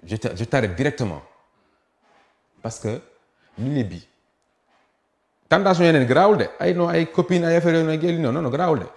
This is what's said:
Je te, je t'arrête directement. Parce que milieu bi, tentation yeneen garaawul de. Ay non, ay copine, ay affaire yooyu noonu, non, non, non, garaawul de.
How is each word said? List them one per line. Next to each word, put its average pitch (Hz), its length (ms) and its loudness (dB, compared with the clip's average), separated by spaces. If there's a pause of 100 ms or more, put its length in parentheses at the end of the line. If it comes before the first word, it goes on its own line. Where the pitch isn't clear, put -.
Je 95 120 -8
te, 107 200 -6
je 110 80 -4
t'arrête 113 320 -2
directement. 127 460 -4 (1400)
Parce 113 160 -12
que 117 220 -8 (560)
milieu 131 280 -4
bi, 87 220 -14 (1400)
tentation 180 360 2
yeneen 151 220 4
garaawul 185 320 4
de. 107 80 0 (120)
Ay 175 160 0
non, 170 140 0
ay 165 220 0
copine, 175 340 0
ay 165 120 2
affaire 170 180 2
yooyu 160 380 0
noonu, 170 80 -2
non, 127 120 0
non, 165 100 -4
non, 127 80 -4
garaawul 156 300 0
de. - 60 -10 (100)